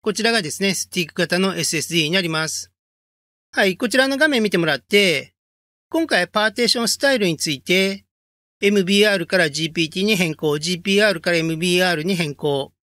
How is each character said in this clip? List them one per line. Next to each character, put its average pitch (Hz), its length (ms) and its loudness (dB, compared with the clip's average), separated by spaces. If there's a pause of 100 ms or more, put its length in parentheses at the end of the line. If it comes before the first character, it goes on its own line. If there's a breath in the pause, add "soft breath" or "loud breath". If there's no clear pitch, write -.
こ 208 120 -4
ち 220 100 -6
ら 226 80 2
が 226 100 0
で 151 100 -8
す - 120 -4
ね、 196 100 2
ス - 160 -6
テ 180 120 -4
ィ - 20 -2
ッ 147 60 -6
ク - 60 -20
型 175 220 0
の 185 200 0
エ 165 80 -2
ス - 100 -2
エ 147 60 -2
ス - 80 -8
デ 160 60 -6
ィ 165 80 4
ー - 20 -
に 151 60 -4
な 190 100 0
り 170 80 -4
ま 156 180 -4
す。 - 240 -10 (800)
は 226 140 2
い、 185 100 0
こ 247 140 -4
ち - 80 0
ら 269 100 4
の 277 80 0
画 311 140 2
面 247 120 2
見 208 100 0
て 190 60 0
も 165 80 2
ら 147 100 0
っ 135 40 -10
て、 175 540 2 (560)
今 320 180 0
回 180 220 0
パ 214 160 0
ー 214 80 0
テ 240 100 -2
ー 226 60 2
シ 247 100 0
ョ 233 40 -2
ン 220 40 -2
ス - 80 -2
タ 277 180 0
イ 247 60 0
ル 202 80 0
に 165 80 0
つ - 160 -6
い 135 80 -6
て、 190 460 0 (560)
エ 202 100 4
ム 196 140 2
ビ 202 160 4
ー 208 100 4
ア - 20 2
ー 190 40 0
ル 165 100 -4
か 190 100 0
ら 160 140 2
ジ 156 140 -4
ー 156 80 -8
ピ 165 140 0
ー 156 40 -10
テ 185 80 -6
ィ 190 40 0
ー - 20 0
に 214 100 2
変 170 180 0
更、 147 260 -2
ジ 175 160 -4
ー 170 60 -14
ピ 196 200 2
ー 214 40 4
ア 208 40 4
ー 190 60 0
ル 165 40 -8
か 175 120 -2
ら 170 60 2
エ 160 60 0
ム 165 140 -2
ビ 180 180 0
ー 180 100 2
ア 180 60 0
ー 165 60 -2
ル 151 80 -6
に 190 100 -2
変 160 200 -4
更。 139 360 -4 (120)